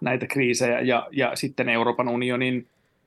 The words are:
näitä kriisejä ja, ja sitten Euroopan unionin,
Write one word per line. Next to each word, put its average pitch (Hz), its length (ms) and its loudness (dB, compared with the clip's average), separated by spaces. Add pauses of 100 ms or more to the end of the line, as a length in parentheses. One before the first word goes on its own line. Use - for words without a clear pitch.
näitä 127 260 -2
kriisejä 123 540 2
ja, 123 300 2
ja 127 240 0
sitten 131 340 -2
Euroopan 120 380 2
unionin, 123 600 -2 (400)